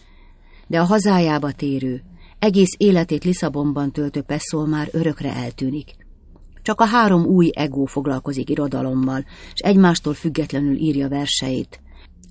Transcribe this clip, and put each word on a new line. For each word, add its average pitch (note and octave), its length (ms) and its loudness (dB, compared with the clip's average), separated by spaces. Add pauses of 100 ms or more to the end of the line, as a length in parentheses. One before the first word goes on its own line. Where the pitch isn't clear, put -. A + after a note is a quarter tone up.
(680)
de E3 120 0
a E3+ 60 4
hazájába F3 640 2
térő, C3+ 520 -6 (360)
egész G3 380 4
életét E3+ 460 2
Lisszabonban C#3+ 680 -2
töltő D3 300 -4
Pessoa D3+ 440 -4
már D3+ 260 -2
örökre D3+ 420 -2
eltűnik. C3 640 -6 (640)
Csak G#3+ 200 -2
a A3+ 40 8
három G#3 400 4
új F3 280 4
egó C#3 320 -2
foglalkozik C3+ 640 -6
irodalommal, C3 760 -2 (280)
s - 60 -10
egymástól F3+ 540 4
függetlenül C#3+ 640 -2
írja C#3 340 -2
verseit. C3+ 720 -4 (480)